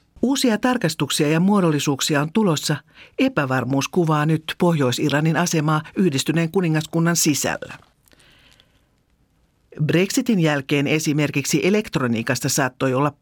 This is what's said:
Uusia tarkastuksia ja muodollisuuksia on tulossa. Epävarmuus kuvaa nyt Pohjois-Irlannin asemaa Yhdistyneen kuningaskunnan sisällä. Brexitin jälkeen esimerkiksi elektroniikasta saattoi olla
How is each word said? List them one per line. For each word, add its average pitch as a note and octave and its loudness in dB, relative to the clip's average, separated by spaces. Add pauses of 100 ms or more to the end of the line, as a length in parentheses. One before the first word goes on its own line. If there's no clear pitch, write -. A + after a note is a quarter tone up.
(220)
Uusia A#3+ 0
tarkastuksia E3 -2
ja D#3+ 2
muodollisuuksia D#3 0
on D3+ -6
tulossa. E3 0 (420)
Epävarmuus C3+ 0
kuvaa D#3 0
nyt D#3 0 (160)
Pohjois-Irlannin D3+ 0
asemaa D#3 0 (140)
Yhdistyneen D#3+ 0
kuningaskunnan E3 0
sisällä. - -2 (2000)
Brexitin F#3 2
jälkeen C#3+ 0
esimerkiksi D3 0
elektroniikasta C3 0
saattoi C3 -2
olla C#3+ 0